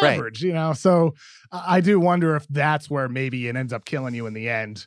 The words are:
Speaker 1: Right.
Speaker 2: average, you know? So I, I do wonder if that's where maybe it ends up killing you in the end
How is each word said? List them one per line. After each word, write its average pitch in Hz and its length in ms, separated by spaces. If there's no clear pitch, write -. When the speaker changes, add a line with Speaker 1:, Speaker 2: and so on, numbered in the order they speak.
Speaker 1:
Right. 143 160
Speaker 2:
average, 113 240
you 180 100
know? 160 220
So 170 400
I, 180 260
I 185 40
do 190 180
wonder 170 380
if 147 120
that's 147 420
where 135 180
maybe 127 400
it 120 80
ends 127 160
up 117 140
killing 131 280
you 117 120
in 110 80
the 110 140
end 110 380